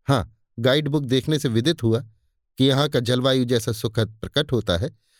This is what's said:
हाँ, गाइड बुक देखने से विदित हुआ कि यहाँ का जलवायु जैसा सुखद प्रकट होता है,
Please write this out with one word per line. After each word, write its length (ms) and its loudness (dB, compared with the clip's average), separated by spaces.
हाँ, 340 0
गाइड 280 2
बुक 160 -2
देखने 360 0
से 100 -4
विदित 340 0
हुआ 160 2
कि 60 2
यहाँ 260 2
का 100 0
जलवायु 460 0
जैसा 260 -2
सुखद 500 -4
प्रकट 300 -4
होता 260 0
है, 200 -6